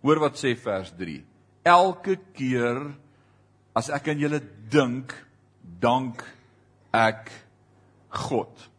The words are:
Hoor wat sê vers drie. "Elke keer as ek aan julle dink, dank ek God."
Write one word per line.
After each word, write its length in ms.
Hoor 200
wat 160
sê 200
vers 380
drie. 240
"Elke 500
keer 440
as 160
ek 200
aan 80
julle 220
dink, 440
dank 440
ek 360
God." 400